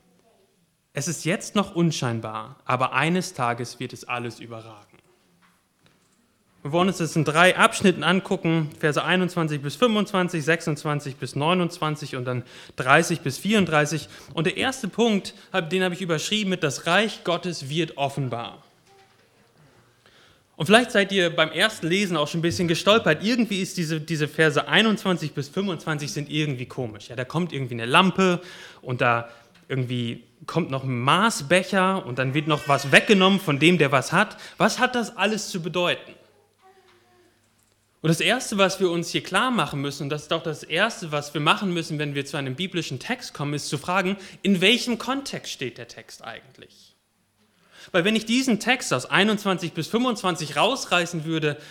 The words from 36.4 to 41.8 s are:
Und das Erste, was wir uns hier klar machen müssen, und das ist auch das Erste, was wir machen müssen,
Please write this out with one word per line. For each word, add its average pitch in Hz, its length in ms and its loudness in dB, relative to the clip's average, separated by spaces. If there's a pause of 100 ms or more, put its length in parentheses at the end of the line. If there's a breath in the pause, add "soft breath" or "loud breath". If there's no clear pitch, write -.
Und 160 40 6
das 165 100 2
Erste, 214 360 0
was 190 220 4
wir 190 100 2
uns 170 220 -2
hier 143 140 -2
klar 220 260 0
machen 151 300 -2
müssen, 143 240 -6
und 139 60 -6
das 151 120 -6
ist - 100 -8
auch 165 120 -2
das 156 180 -6
Erste, 175 480 -2
was 147 240 -6
wir 156 60 -2
machen 185 340 2
müssen, 160 240 -4